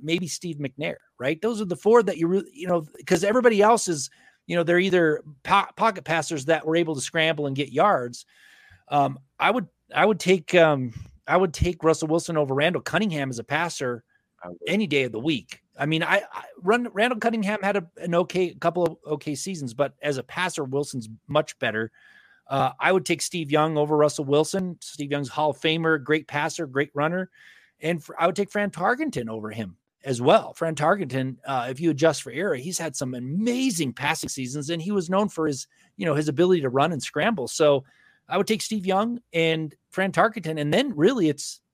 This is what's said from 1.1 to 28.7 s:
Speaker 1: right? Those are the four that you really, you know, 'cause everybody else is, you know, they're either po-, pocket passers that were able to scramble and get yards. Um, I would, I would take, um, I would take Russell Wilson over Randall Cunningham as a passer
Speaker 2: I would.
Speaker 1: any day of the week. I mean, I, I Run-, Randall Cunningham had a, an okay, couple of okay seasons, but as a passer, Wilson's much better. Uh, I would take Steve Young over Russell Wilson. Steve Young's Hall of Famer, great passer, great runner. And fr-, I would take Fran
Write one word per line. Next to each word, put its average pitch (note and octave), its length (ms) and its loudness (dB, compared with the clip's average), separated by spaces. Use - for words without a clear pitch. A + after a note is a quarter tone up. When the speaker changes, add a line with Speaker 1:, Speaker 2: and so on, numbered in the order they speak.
Speaker 1:
right? D3 220 -2
Those A3 200 -2
are G#3 60 -4
the F3 100 -4
four A3+ 260 6
that F3+ 160 -2
you E3 80 0
really, F#3+ 260 0
you F3+ 140 -12
know, F3 180 0
'cause F3+ 160 2
everybody A3 400 4
else A3 240 6
is, D3+ 240 -4
you E3+ 100 -2
know, E3+ 80 2
they're F3 160 4
either F3 420 4
po-, F#3+ 320 2
pocket G3+ 260 0
passers D#3 440 -4
that D#3 200 2
were D#3+ 80 0
able D#3+ 220 0
to C3 40 -6
scramble D#3 460 0
and C3+ 80 -4
get C#3 160 -4
yards. C3+ 560 0
Um, C#3 300 0
I E3+ 120 2
would, A3+ 180 0
I D#3 100 4
would G#3 140 4
take, F3+ 360 2
um, C#3+ 380 6
I D#3 100 4
would F#3 180 2
take E3 300 -2
Russell D#3+ 240 2
Wilson E3 280 0
over C#3+ 160 2
Randall D3 300 0
Cunningham D#3 480 -2
as A#2 80 -8
a A2 60 -8
passer C#3+ 580 -2
Speaker 2:
I F2+ 60 -14
would. F2+ 180 -14
Speaker 1:
any G3+ 200 0
day C#3 180 2
of A#2 80 -6
the A2 80 -6
week. C3+ 420 -6
I C#3+ 80 -2
mean, D#3+ 160 0
I, F#3 200 2
I - 120 -12
Run-, A#3 340 0
Randall A3 280 0
Cunningham G#3+ 420 -2
had G3+ 140 0
a, E3+ 100 -4
an E3+ 160 -4
okay, F3 400 0
couple E3+ 300 0
of D#3+ 120 -2
okay D3 280 -4
seasons, C#3+ 400 -8
but C#3 280 -2
as C#3+ 160 -2
a A#2+ 40 -6
passer, E3+ 420 -6
Wilson's C3 440 -6
much D3+ 320 0
better. A2+ 320 -2
Uh, C3+ 320 0
I E3 120 4
would F#3+ 140 2
take E3 160 0
Steve D#3+ 280 -6
Young D3+ 280 2
over D3+ 180 2
Russell D3 280 2
Wilson. D#3 560 0
Steve C#3+ 300 -10
Young's C#3+ 180 -4
Hall D3+ 220 -2
of C3+ 100 -6
Famer, D#3+ 420 2
great D3+ 240 0
passer, D3+ 400 -4
great C#3 280 -2
runner. E3+ 360 -2
And D#3+ 220 -2
fr-, - 160 -18
I E3 80 2
would F3 100 0
take G3+ 140 -2
Fran G#3 200 -2